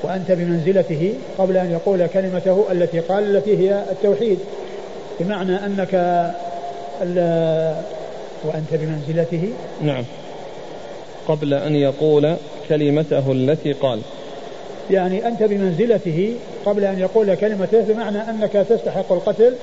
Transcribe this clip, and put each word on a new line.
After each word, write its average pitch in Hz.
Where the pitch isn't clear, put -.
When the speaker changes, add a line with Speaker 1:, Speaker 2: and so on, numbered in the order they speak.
Speaker 1:
وأنت 185
بمنزلته 175
قبل 190
أن 180
يقول 175
كلمته 190
التي 170
قال، 202
التي 202
هي 196
التوحيد، 202
بمعنى 190
أنك 196
ال-، 165
وأنت 156
بمنزلته. 160
Speaker 2:
نعم، 139
قبل 151
أن 147
يقول 147
كلمته 147
التي 143
قال. 127
Speaker 1:
يعني 190
أنت 226
بمنزلته 196
قبل 202
أن 190
يقول 190
كلمته، 208
بمعنى 214
أنك 214
تستحق 196
القتل 208